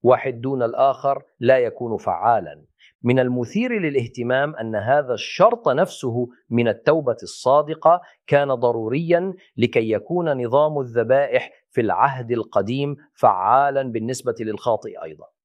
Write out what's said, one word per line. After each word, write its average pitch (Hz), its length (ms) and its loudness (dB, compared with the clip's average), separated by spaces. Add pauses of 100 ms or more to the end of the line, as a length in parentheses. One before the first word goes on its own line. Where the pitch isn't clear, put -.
واحد 120 380 2
دون 131 220 -4
الآخر 135 600 -2 (160)
لا 131 180 4
يكون 117 400 -2
فعالًا. 87 680 -2 (380)
من 123 160 2
المثير 127 600 -2
للاهتمام 131 760 -2
أن 110 200 -6
هذا 123 380 0
الشرط 214 560 2
نفسه 123 600 -2 (200)
من 117 180 2
التوبة 135 560 0
الصادقة 151 760 2 (260)
كان 143 280 2
ضروريًا 135 760 0 (240)
لكي 117 340 0
يكون 147 540 -2
نظام 147 340 2
الذبائح 123 720 0 (180)
في 127 120 -2
العهد 117 500 0
القديم 123 640 -2 (180)
فعالًا 131 680 2
بالنسبة 117 560 -6
للخاطئ 107 640 -6
أيضًا. 76 220 -16 (200)